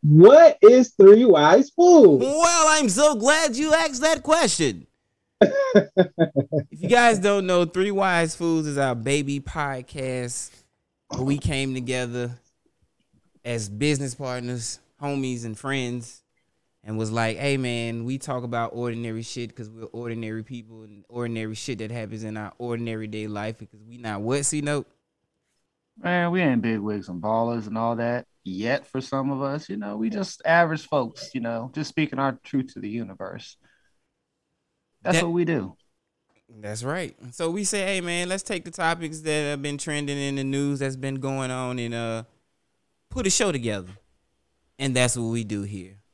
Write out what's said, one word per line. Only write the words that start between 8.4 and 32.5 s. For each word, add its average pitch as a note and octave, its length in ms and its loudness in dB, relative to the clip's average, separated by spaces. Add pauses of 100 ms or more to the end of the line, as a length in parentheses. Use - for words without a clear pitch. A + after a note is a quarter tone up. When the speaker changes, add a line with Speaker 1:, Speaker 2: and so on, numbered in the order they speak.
Speaker 2:
is C#3 100 -6
our C3+ 180 0
baby C#3 440 -2
podcast C3 1120 -8 (580)
where - 140 -6
we C#3 140 -2
came C3+ 360 -4
together B2 640 -6 (1080)
as A2+ 240 -6
business C3+ 440 -4
partners, B2 680 -10 (220)
homies, C3 440 -6
and A2 120 -10
friends, B2 640 -8 (600)
and A2 140 -8
was A2 140 -4
like, A2+ 260 -4
"Hey, C#3 200 -2
man, A#2 460 -6
we C3 140 -8
talk C3 260 -10
about A#2 300 -6
ordinary A#2 480 -8
shit A#2 340 -12
'cause G#2+ 140 -16
we're A2+ 160 -20
ordinary A2+ 580 -10
people A2+ 400 -18
and G#2 260 -20
ordinary A#2 460 -8
shit A#2 240 -10
that A2 120 -10
happens A2 340 -12
in G#2+ 120 -10
our G#2+ 200 -12
ordinary A#2 500 -8
day G#2+ 200 -10
life G#2+ 300 -10
because G#2+ 260 -20
we A#2 140 -20
not A2 240 -10
what, C3+ 240 -2
C D3+ 160 -4
Note?" C#3+ 260 -6 (1120)
Speaker 3:
Man, F3 340 -2
we F#3 100 0
ain't B2+ 200 0
big A2+ 180 -2
wigs G#2 280 -8
and F2+ 140 -12
ballers A2+ 460 -2
and A2 100 -8
all A#2 180 -2
that A#2+ 300 -6 (180)
yet G#2+ 440 -6
for C3 120 -8
some C3+ 320 -6
of C3+ 100 -8
us. C#3+ 280 -8
You G3+ 80 -10
know, G#3 200 -10
we A3+ 120 -4
just G3+ 360 -10
average E3 420 2
folks, - 460 -6
you C3 80 -6
know, A#2 320 -8
just D3+ 160 -8
speaking D3 300 -4
our C3+ 240 -2
truth C3 300 -6